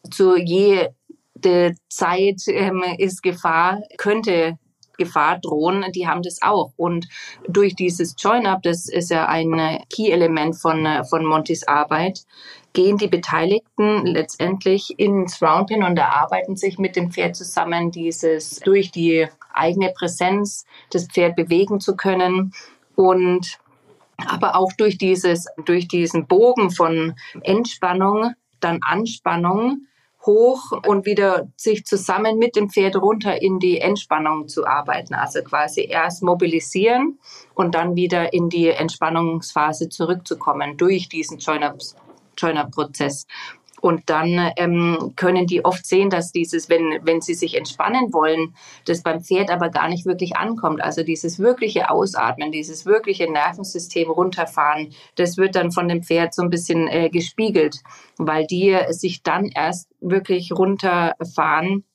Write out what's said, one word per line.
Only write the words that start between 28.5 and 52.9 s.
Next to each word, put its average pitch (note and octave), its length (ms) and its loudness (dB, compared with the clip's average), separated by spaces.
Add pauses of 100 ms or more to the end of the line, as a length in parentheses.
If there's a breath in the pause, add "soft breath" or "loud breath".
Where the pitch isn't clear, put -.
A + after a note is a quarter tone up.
dann E3+ 260 -2
Anspannung, G3 960 0 (440 soft breath)
hoch A#3 460 4 (160)
und G3 180 2
wieder G3 500 2
sich G#3+ 300 -2
zusammen G#3+ 520 0
mit A#3 180 2
dem G#3 140 2
Pferd F#3+ 260 2
runter G3+ 460 0
in F#3+ 180 0
die F3+ 200 2
Entspannung D#3 680 -2
zu - 180 -4
arbeiten. C#3+ 480 -2
Also - 280 -4
quasi D3+ 400 -2
erst E3+ 420 -4
mobilisieren F#3 960 0 (340 loud breath)
und F3 220 0
dann F3 200 0
wieder F3 380 0
in E3+ 160 0
die E3+ 200 2
Entspannungsphase D#3+ 1200 -2
zurückzukommen D3 880 -4
durch F3+ 320 0
diesen D#3 300 -8
Join-up-, D3 400 -4 (580)
Join-up-Prozess. D3 880 -4 (580 loud breath)
Und E3 240 0
dann, E3+ 480 0
ähm, E3+ 580 0
können F3+ 300 2
die F3 180 0
oft F3+ 220 -2
sehen, G3 240 2
dass F3 220 -2
dieses, E3+ 380 -4
wenn, E3 340 2
wenn E3 180 2
sie E3+ 140 -4
sich E3+ 200 -4
entspannen G3 580 -2
wollen, D#3+ 420 2 (300 loud breath)
das F3 180 -2
beim E3+ 180 -2
Pferd F3+ 300 0
aber F3 180 0
gar E3 200 -2
nicht F3+ 180 -4
wirklich F3+ 300 -2
ankommt. F#3 440 -4
Also D#3+ 220 -4
dieses E3 340 -4
wirkliche A3 540 0
Ausatmen, D3+ 600 -2
dieses D#3 360 -8
wirkliche F#3+ 440 2